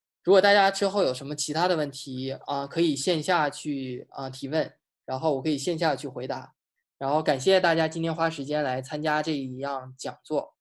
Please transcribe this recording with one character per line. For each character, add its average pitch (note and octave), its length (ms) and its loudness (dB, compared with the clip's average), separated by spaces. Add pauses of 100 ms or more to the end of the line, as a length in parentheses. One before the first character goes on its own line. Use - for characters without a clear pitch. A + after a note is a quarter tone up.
(220)
如 F3+ 120 4
果 F#3+ 80 10
大 G3+ 100 8
家 G3+ 180 6
之 G3 160 0
后 G3 160 0
有 C3+ 120 2
什 C3+ 120 -10
么 C#3+ 80 -8
其 D3 200 -4
他 E3 120 2
的 F#3 120 2
问 D3+ 120 -2
题 C3 420 -8 (140)
啊， C#3 220 -4
可 E3 140 -2
以 E3 120 2
线 D3+ 300 -2
下 D#3+ 260 2
去， C3+ 600 -8
啊， C#3 200 -10
提 C3 200 -10
问， D3+ 240 -2 (320)
然 C3 120 -6
后 D3+ 200 0
我 C3 40 -6
可 C#3 60 -6
以 D3+ 100 2
线 D#3+ 220 -4
下 D#3+ 160 2
去 C3+ 140 -8
回 B2+ 180 -8
答。 C3 260 -8 (440)
然 C3+ 120 -4
后 D3+ 140 2
感 D3 160 2
谢 F#3+ 220 6
大 F3 120 4
家 D#3+ 140 2
今 E3 160 -6
天 E3 100 0
花 E3 160 0
时 D#3+ 140 -6
间 D3 180 -2
来 C3 200 -2
参 D3+ 200 -8
加 D3+ 220 0
这 D#3+ 80 -2
一 C3 280 -6
样 C3 380 -6
讲 B2 280 -10
座 - 360 -2